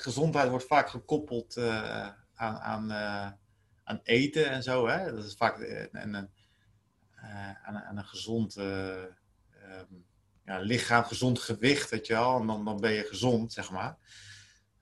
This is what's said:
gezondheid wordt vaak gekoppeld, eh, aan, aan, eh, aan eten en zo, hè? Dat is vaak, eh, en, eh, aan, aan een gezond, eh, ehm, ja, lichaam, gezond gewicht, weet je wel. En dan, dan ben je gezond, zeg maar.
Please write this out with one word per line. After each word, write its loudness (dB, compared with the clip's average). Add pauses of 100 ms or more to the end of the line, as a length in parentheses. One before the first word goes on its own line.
gezondheid 2
wordt 0
vaak 6
gekoppeld, -4
eh, 0 (280)
aan, -4
aan, -4
eh, -4 (560)
aan -6
eten 4
en -2
zo, 2
hè? 0
Dat -8
is -12
vaak, 2
eh, -8
en, -8 (1000)
eh, -12 (160)
aan, -8
aan -10
een -8
gezond, -4
eh, -4
ehm, -20 (600)
ja, -4
lichaam, 4
gezond 0
gewicht, 2
weet -4
je 0
wel. 4
En 0
dan, -2
dan -2
ben 2
je 0
gezond, 2
zeg -8
maar. -6 (840)